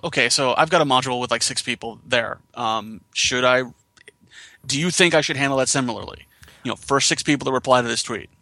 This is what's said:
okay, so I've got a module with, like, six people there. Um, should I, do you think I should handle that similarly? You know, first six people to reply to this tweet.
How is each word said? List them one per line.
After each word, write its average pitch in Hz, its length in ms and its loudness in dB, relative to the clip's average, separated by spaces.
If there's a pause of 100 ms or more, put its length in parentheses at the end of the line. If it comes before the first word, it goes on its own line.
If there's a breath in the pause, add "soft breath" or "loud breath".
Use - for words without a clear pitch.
okay, 135 260 0
so 131 280 2
I've 160 120 4
got 165 120 4
a 151 40 4
module 127 340 0
with, 123 120 -2
like, 117 120 -2
six - 180 -4
people 113 440 -8
there. 117 340 -2 (160)
Um, 110 460 -4 (120)
should 127 320 0
I, 127 180 4 (1000 loud breath)
do 139 140 -2
you 175 120 0
think 175 220 4
I 151 80 4
should 143 160 -4
handle 139 220 0
that 127 100 0
similarly? 117 560 -4 (380 soft breath)
You 127 80 -4
know, - 40 -4
first - 320 0
six - 160 0
people 139 220 0
to 135 60 -2
reply 127 300 4
to 120 60 -2
this 117 160 -2
tweet. - 260 -8 (120)